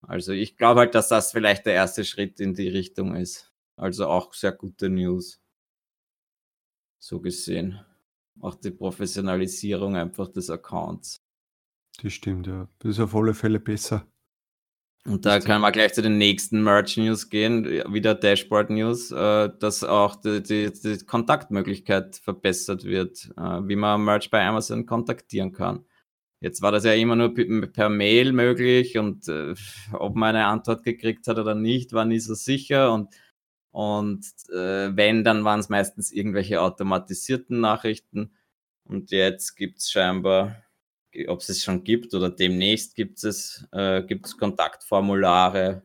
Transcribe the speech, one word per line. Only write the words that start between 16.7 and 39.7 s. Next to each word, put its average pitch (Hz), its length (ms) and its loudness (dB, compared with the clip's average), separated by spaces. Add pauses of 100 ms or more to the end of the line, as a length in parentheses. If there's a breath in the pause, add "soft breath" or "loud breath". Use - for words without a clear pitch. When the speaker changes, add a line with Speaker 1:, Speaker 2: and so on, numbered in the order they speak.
Speaker 1:
gehen, 110 360 0
wieder 101 480 0
Dashboard-News, 107 1000 2
äh, 104 460 2
dass 107 260 -2
auch 101 340 4
die, 104 260 -2
die, 107 280 -2
die 107 340 -6
Kontaktmöglichkeit 101 1120 -2
verbessert 95 680 -4
wird, 95 520 -4
äh, - 60 -12
wie 92 340 -4
man 104 280 2
Merch 104 260 2
bei 104 160 2
Amazon 110 400 -2
kontaktieren 117 680 -4
kann. 92 320 -6 (540)
Jetzt - 220 -8
war 101 100 2
das 104 120 2
ja 110 100 6
immer 113 220 4
nur 117 180 4
p-, 110 320 0
per 107 240 0
Mail 110 420 4
möglich 123 680 2
und, 104 280 -4
äh, 76 280 -6 (380 loud breath)
ob 98 220 -4
man 110 200 2
eine 110 100 2
Antwort 113 380 -2
gekriegt 113 440 -4
hat 120 120 -2
oder 107 160 -2
nicht, 117 380 -2
war 113 120 2
nie 113 140 2
so 110 160 -6
sicher 135 580 0
und, 107 160 -4 (600 soft breath)
und, 104 520 -4 (260)
äh, 95 460 -4
wenn, 107 280 4
dann 107 220 2
waren's 104 240 2
meistens 101 420 -2
irgendwelche 98 500 -2
automatisierten 95 1000 -2
Nachrichten. 107 720 -2 (500)
Und 98 260 -10
jetzt 95 460 0
gibt's - 340 -8